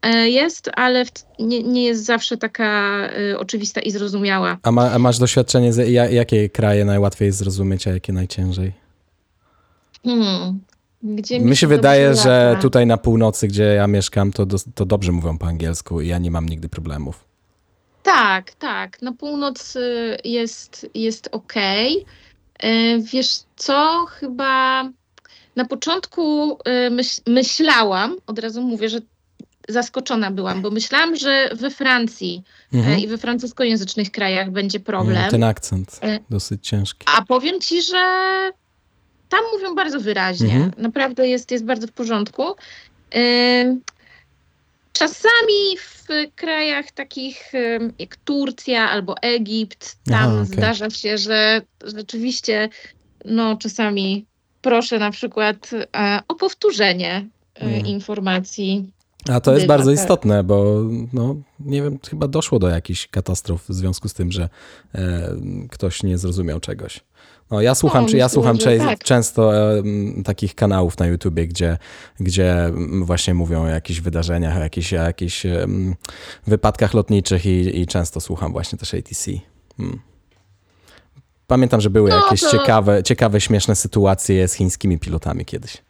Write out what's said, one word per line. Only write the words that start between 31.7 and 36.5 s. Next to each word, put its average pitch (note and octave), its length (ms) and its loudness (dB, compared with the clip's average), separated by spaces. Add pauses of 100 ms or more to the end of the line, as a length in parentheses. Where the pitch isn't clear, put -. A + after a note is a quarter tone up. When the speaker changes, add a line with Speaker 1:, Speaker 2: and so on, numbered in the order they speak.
Speaker 1:
Francji, A#3 720 -2 (300)
Speaker 2:
Mhm. B2+ 220 2
Speaker 1:
e, F#3+ 60 2
i G#3+ 60 -4
we A3 120 -6
francuskojęzycznych A3+ 920 -2
krajach F#3+ 400 -4
będzie G3+ 300 -4
problem. - 360 0
Speaker 2:
Mm, F3+ 140 0
ten A#2 140 2
akcent G#2 580 -4
Speaker 1:
E, G#2+ 160 -2 (120)
Speaker 2:
dosyć G2+ 380 -6